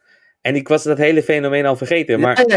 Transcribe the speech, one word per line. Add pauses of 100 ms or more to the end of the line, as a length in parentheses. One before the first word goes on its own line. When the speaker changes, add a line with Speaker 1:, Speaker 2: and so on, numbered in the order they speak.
(400)
Speaker 1:
En
ik
was
dat
hele
fenomeen
al
vergeten,
maar
Speaker 2:
Ja, (120)